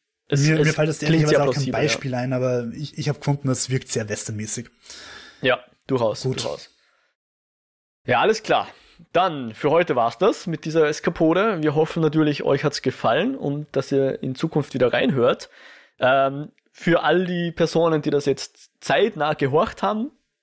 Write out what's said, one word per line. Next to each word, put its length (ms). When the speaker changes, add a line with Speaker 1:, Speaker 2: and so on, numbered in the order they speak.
Speaker 1:
es, 200
Speaker 2:
Mir, 120
Speaker 1:
es 100
Speaker 2:
mir 40
fällt 160
jetzt 120
Speaker 1:
klingt 280
sehr 100
Speaker 2:
ehrlicherweise 40
auch 20
kein 80
Speaker 1:
plausibel, 40
ja. 100
Speaker 2:
Beispiel 300
ein, 180
aber 400
ich, 240
ich 140
hab 80
gefunden, 320
es 180
wirkt 220
sehr 180
westernmäßig. 600
Speaker 1:
Ja, 180
durchaus, 360
Speaker 2:
Gut. 160
Speaker 1:
durchaus. 320
Ja, 140
alles 220
klar. 260
Dann, 420
für 160
heute 260
war's 220
das 280
mit 180
dieser 240
Eskapode. 720
Wir 120
hoffen 280
natürlich, 420
euch 200
hat's 160
gefallen 560
und 300
dass 160
ihr 300
in 140
Zukunft 360
wieder 220
reinhört. 560
Ähm, 540
für 300
all 240
die 260
Personen, 500
die 80
das 140
jetzt 460
zeitnah 540
gehorcht 480
haben, 280